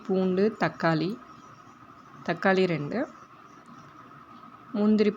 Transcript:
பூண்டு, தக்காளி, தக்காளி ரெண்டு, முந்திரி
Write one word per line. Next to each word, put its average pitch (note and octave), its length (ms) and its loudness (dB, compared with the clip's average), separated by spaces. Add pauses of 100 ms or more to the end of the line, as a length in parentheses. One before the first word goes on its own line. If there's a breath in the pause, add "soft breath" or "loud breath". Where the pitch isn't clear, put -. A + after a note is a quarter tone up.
பூண்டு, F#3 360 0 (200)
தக்காளி, E3 460 0 (1160)
தக்காளி F#3 460 2
ரெண்டு, D3 260 -4 (1800)
முந்திரி G#3 360 4